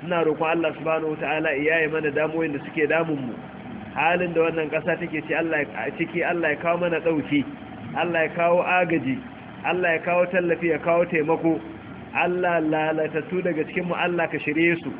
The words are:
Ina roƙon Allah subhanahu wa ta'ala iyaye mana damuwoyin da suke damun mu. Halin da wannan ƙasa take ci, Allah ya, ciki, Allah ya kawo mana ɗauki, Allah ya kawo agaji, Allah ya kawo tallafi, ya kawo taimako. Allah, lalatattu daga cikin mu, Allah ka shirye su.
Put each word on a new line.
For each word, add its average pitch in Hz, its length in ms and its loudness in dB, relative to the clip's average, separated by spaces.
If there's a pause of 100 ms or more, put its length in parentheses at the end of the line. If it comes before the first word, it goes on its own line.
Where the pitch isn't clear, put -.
Ina 170 200 2
roƙon 156 260 0
Allah 165 260 2
subhanahu 160 340 0
wa 151 100 -4
ta'ala 156 360 0
iyaye 156 340 2
mana 156 200 0
damuwoyin 156 420 0
da 139 120 -6
suke 156 220 0
damun 160 300 2
mu. 123 180 -6 (600)
Halin 170 400 2
da 160 60 4
wannan 160 300 2
ƙasa 165 300 0
take 160 260 -4
ci, 156 80 -2
Allah 160 300 0
ya, 117 320 -6
ciki, 165 260 -2
Allah 165 280 0
ya 147 60 0
kawo 170 220 0
mana 170 220 0
ɗauki, 147 440 2 (520)
Allah 165 260 0
ya 156 140 0
kawo 175 260 4
agaji, 165 540 2 (480)
Allah 175 280 2
ya 160 120 2
kawo 175 220 4
tallafi, 175 420 0
ya 151 100 2
kawo 170 280 4
taimako. 160 520 2 (560)
Allah, 175 460 2
lalatattu 156 840 0
daga 160 220 0
cikin 175 240 -4
mu, 170 60 0
Allah 170 340 0
ka 151 100 -4
shirye 165 440 2
su. 131 180 -6